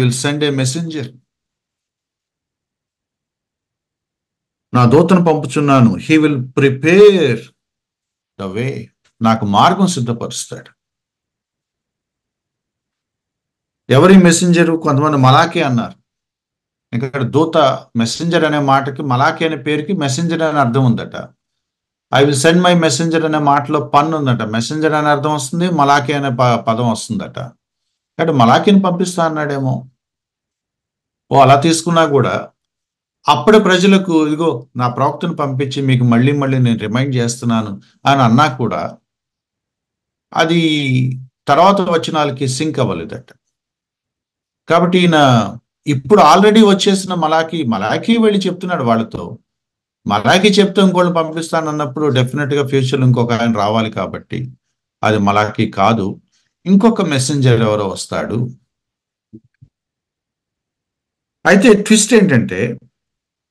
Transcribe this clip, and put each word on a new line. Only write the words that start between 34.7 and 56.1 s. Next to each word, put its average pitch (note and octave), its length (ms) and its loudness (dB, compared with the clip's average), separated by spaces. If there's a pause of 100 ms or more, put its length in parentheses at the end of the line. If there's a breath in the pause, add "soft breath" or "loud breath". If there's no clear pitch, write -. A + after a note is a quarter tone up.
నా B2 120 -2
ప్రవక్తను D3 480 -4
పంపించి C#3 460 -6
మీకు C3 220 0
మళ్ళీ A#2+ 280 2
మళ్ళీ C3+ 260 -2
నేను A#2 200 0
రిమైండ్ B2 380 -4
చేస్తున్నాను" A#2 640 -4 (260 soft breath)
అని C#3 160 4
అన్నా C3 340 2
కూడా F#2+ 420 -6 (1400)
అది E3 280 0 (840)
తర్వాత F3 320 4
వచనాలకి D3+ 680 -2
సింక్ D3+ 300 -6
అవ్వలేదట. F#2 540 -6 (1400)
కాబట్టి F3 300 2
ఈయన E3+ 180 2 (720)
ఇప్పుడు D3 340 2
already G3+ 480 6
వచ్చేసిన F#3+ 460 0
మలాకి, D#3+ 500 -2
మలాకి A#2+ 520 -2
వెళ్ళి G#3 300 2
చెప్తున్నాడు F3+ 380 -6
వాళ్ళతో. A2+ 540 -4 (680)
మలాకి C3+ 420 2
చెప్తే F#3+ 340 2
ఇంకోళ్ళు F3+ 300 2
పంపిస్తానన్నప్పుడు D#3 920 -4
definitely C3 480 -2
గా C#3 120 -2
ఫ్యూచర్లో C3 400 -2
ఇంకొక A#2+ 260 0
ఆయన A#2 200 -2
రావాలి A2 380 -2
కాబట్టి F2+ 640 -10 (460)
అది G#2+ 160 0
మలాకి G#2 520 -2
కాదు, G2 500 -2 (460)